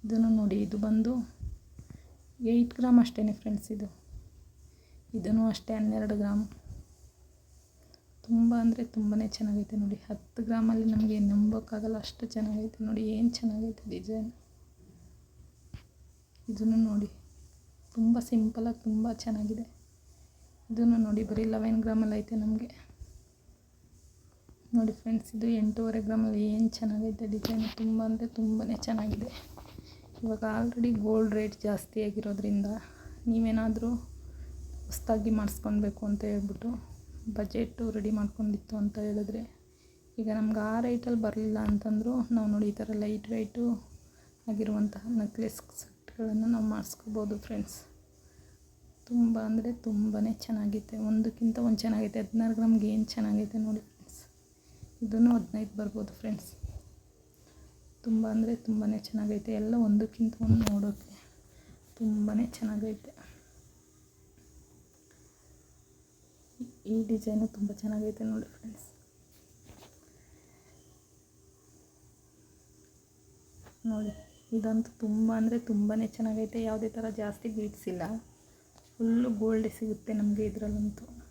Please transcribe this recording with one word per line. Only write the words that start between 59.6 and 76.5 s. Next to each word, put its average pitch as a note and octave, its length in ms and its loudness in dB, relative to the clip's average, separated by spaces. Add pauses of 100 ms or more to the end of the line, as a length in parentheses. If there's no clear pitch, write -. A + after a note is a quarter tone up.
ಒಂದಕ್ಕಿಂತ A3 640 4
ಒಂದು A3+ 260 6
ನೋಡೋಕ್ಕೆ G3+ 500 -2 (800)
ತುಂಬನೇ G#3+ 580 2
ಚೆನ್ನಾಗೈತೆ. G#3+ 580 -4 (3750)
ಈ A3 180 0
ಡಿಸೈನು G#3+ 440 0
ತುಂಬ G3+ 240 -4
ಚೆನ್ನಾಗೈತೆ G#3+ 520 -4
ನೋಡಿ A3 260 -4
ಫ್ರೆಂಡ್ಸ್. - 360 -16 (4000)
ನೋಡಿ, G#3+ 280 -4 (400)
ಇದಂತೂ A3 460 0
ತುಂಬ A3 340 2
ಅಂದರೆ A3+ 280 2
ತುಂಬನೇ G#3+ 480 0
ಚೆನ್ನಾಗೈತೆ. A3 540 -2